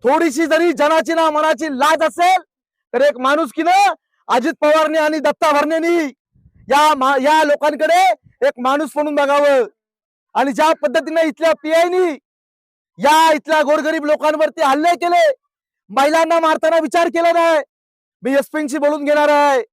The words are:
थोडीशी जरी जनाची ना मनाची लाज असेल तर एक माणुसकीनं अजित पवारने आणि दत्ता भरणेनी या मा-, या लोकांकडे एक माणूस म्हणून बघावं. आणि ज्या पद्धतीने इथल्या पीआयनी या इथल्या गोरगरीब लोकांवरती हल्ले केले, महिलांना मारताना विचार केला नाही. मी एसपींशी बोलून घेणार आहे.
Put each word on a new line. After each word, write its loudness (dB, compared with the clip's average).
थोडीशी 0
जरी 0
जनाची 0
ना 0
मनाची -4
लाज 0
असेल 0
तर 0
एक 0
माणुसकीनं 0
अजित -2
पवारने 0
आणि -2
दत्ता 0
भरणेनी 0
या 4
मा-, 0
या 2
लोकांकडे 0
एक -2
माणूस -2
म्हणून -4
बघावं. 2
आणि -2
ज्या 0
पद्धतीने -2
इथल्या 0
पीआयनी 0
या 4
इथल्या -2
गोरगरीब -2
लोकांवरती -2
हल्ले 0
केले, 0
महिलांना 0
मारताना 0
विचार 0
केला 0
नाही. 0
मी -4
एसपींशी -4
बोलून -2
घेणार 2
आहे. 2